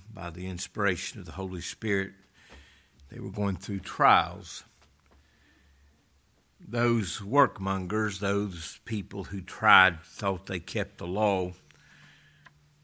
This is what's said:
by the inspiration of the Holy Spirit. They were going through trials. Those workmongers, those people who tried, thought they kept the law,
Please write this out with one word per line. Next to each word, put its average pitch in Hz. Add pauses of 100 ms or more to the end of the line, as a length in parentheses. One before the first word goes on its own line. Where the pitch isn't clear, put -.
(120)
by 87
the 90
inspiration 95
of 90
the 87
Holy 92
Spirit. 98 (960)
They -
were 104
going 101
through 101
trials. 92 (1900)
Those 117
workmongers, 98
those 101
people 101
who 95
tried, 92
thought 95
they 98
kept 98
the 92
law, 95 (1300)